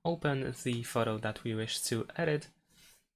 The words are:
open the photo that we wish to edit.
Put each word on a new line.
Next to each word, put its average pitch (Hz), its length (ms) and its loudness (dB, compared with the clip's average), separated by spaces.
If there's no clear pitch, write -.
open 143 480 2
the 120 180 0
photo 113 360 2
that 110 260 -4
we 113 100 0
wish 110 280 -2
to 113 340 0
edit. 151 320 2